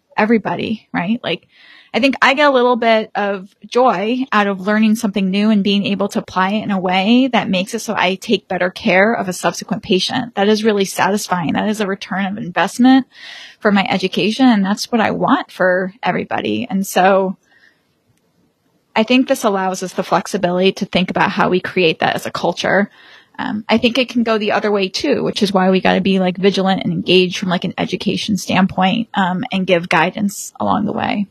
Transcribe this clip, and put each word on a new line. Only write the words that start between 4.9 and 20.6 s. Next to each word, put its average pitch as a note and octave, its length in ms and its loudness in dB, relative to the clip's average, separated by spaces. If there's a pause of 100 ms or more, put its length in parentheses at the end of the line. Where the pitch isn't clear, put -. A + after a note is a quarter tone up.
something G3 360 0
new G#3 180 2
and G#3 140 4
being G3+ 240 2
able G3+ 220 -2
to A3+ 100 -4
apply F#3 320 -2
it G#3+ 120 -2
in - 60 -6
a G3 100 -2
way F#3+ 480 2
that A3+ 220 0
makes F#3 240 -2
it A3 60 -4
so G#3 180 -6
I F#3 180 0
take G3 320 -2
better F3+ 220 -2
care F#3+ 440 2
of G3 160 -4
a F#3 40 -4
subsequent - 500 -6
patient. - 520 -2
That G3+ 120 0
is G#3+ 160 2
really G3+ 220 2
satisfying. F#3 680 -2
That G3 160 -2
is G#3+ 120 -2
a G3+ 60 -4
return G3 380 -6
of G3 120 -6
investment A#3+ 720 2 (520)
for G#3+ 120 2
my G3 180 4
education, F#3+ 560 0
and A3 180 6
that's G3 280 -2
what A3+ 100 2
I G#3 100 2
want F3 380 0
for F#3 440 0 (100)
everybody. G#3 680 -4
And F#3+ 160 -2
so F#3+ 520 2 (1600)
I A3 80 2
think B3+ 240 2
this C4+ 160 -2
allows F#3+ 380 -2
us F#3 120 -10
the F#3+ 100 -4
flexibility F3+ 720 0